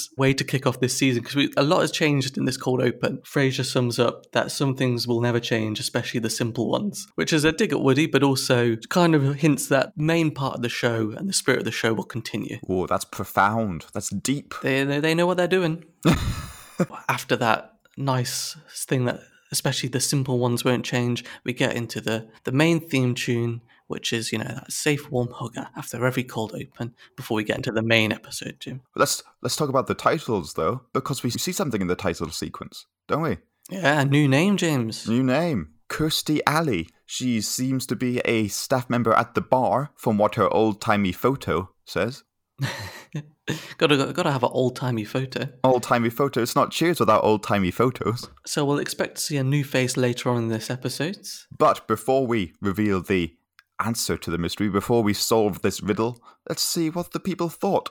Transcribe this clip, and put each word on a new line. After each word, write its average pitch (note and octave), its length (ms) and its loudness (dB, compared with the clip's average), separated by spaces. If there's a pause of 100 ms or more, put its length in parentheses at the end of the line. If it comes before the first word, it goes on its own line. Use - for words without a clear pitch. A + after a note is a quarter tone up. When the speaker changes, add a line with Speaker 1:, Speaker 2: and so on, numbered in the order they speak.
(180)
Speaker 1:
way C3+ 160 4
to C3+ 120 -2
kick C3 200 -2
off B2 140 0
this B2 180 0
season, B2+ 260 2
'cause - 120 -8
we, C3+ 220 2
a C#3+ 60 6
lot D#3 180 4
has D#3 100 0
changed C#3+ 460 0
in C3+ 80 0
this B2+ 120 -2
cold B2+ 240 0
open. - 440 0
Frasier C3 400 0
sums B2 340 0
up - 320 0
that - 180 0
some C#3 260 0
things A#2+ 320 0
will A#2 140 2
never A#2+ 200 2
change, A2 380 -2
especially - 420 -4
the A2 100 -2
simple A#2 380 -2
ones, D#3 360 -2 (100)
which E3 180 0
is D3+ 100 4
a D#3+ 80 4
dig D#3+ 220 0
at - 80 2
Woody, C3+ 260 4
but C3+ 160 2
also B2 520 4 (140)
kind E3+ 240 4
of C#3+ 220 4
hints C#3+ 320 2
that C#3 300 2
main D#3+ 340 2
part C#3 240 -4
of B2 60 -8
the A#2+ 80 -2
show A2+ 480 0
and G3 100 -6
the F#3+ 60 -4
spirit - 260 2
of - 60 -4
the A2 60 -2
show A2+ 220 0
will G2 120 -2
continue. - 520 -6 (100)
Speaker 2:
Oh, F#2 200 0
that's F#2+ 180 -2
profound. G2+ 880 0
That's - 160 -8
deep. A2+ 540 -6
Speaker 1:
They, C3+ 220 2
they, C#3+ 160 0
they D#3+ 140 2
know F3 120 4
what F3+ 100 2
they're F3 100 2
doing. E3+ 360 0 (220)
<laughs> D#3+ 100 6 (920)
After B2 280 0
that A2 380 2 (240)
nice C3 600 -2 (160)
thing B2+ 320 -2
that A#2+ 140 -2 (340)
especially C3+ 360 -2
the B2+ 100 -2
simple C3 400 0
ones A#2+ 240 2
won't B2+ 220 2
change, A#2+ 400 0 (180)
we B2+ 100 -4
get B2+ 220 0
into A#2 240 -6
the, A2 260 -2 (200)
the - 80 -2
main D#3+ 260 4
theme C3 340 0
tune, A#2 480 -2 (300)
which - 220 -6
is, A2+ 180 -2
you A2 80 0
know, A2 60 -6
that - 260 -12
safe, - 400 -2
warm B2 200 0
hugger - 440 -10
after A#2+ 300 -8
every B2+ 180 0
cold A2+ 320 -6
open - 400 -10 (200)
before A#2+ 200 -4
we G#2+ 80 2
get G#2+ 140 -2
into - 140 -6
the A2 120 0
main A2+ 280 4
episode, - 480 -10
Jim. C3 220 -12 (140)
Speaker 2:
Let's, - 260 2 (220)
let's B2 120 -4
talk D3+ 140 -2
about C3 180 0
the G2+ 60 0
titles, A2+ 600 -2
though, F#2+ 260 0 (120)
because C3 280 -4
we B2+ 80 -2
see - 220 -4
something C3 300 -2
in F2+ 60 0
the F2 80 0
title E2+ 360 -2
sequence, - 560 -10 (200)
don't C#3+ 140 0
we? D#3 160 -2 (320)
Speaker 1:
Yeah, D#3 360 2
new C#3+ 220 4
name, E3+ 300 4
James. B2+ 500 -2
Speaker 2:
New A#2 160 2
name. C3 500 0 (160)
Kirstie D3+ 580 -2
Alley. C#3 400 0 (180)
She B2 360 -2
seems C3 460 -2
to B2+ 80 -2
be B2 240 -2
a A2 280 2
staff - 420 -2
member A#2 240 2
at - 220 2
the G#2+ 60 2
bar, B2+ 540 0
from A2 220 0
what G#2 180 4
her G2 160 4
old-timey G#2 600 2
photo F#2+ 580 -2 (160)
says. A2 380 -4 (380)
Speaker 1:
<laughs> C3 100 -4 (1040)
Gotta, C#3 360 4
gotta E3+ 180 0
have C3 120 0
an - 100 4
old-timey B2+ 500 0
photo. C3 460 -4 (140)
Speaker 2:
Old-timey B2 460 4
photo. C3+ 320 0
It's A2+ 140 -2
not C3 160 2
Cheers E3 300 2
without G#2+ 220 6
old-timey G2+ 480 2
photos. A#2+ 580 -2 (160)
Speaker 1:
So - 180 -2
we'll C#3+ 160 2
expect - 360 -4
to - 60 -6
see D3 160 -4
a C3+ 60 0
new C#3+ 220 2
face B2+ 320 0
later B2 320 0
on A#2+ 140 2
in A2+ 40 -2
this A2 220 -4
episode. C3 480 -6 (400)
Speaker 2:
But - 300 4
before C3 380 2
we A2+ 360 0
reveal G2 400 0
the F2 340 0 (480)
answer A2+ 320 -2
to E2 160 -6
the E2 60 0
mystery, E2+ 320 -2
before G#2+ 340 2
we G#2 100 2
solve G#2 480 2
this G2 200 -2
riddle, G#2+ 400 -2 (260)
let's - 160 -4
see E3 260 -2
what E3+ 220 -6
the E3 80 -6
people F3 300 -4
thought F#3 400 -2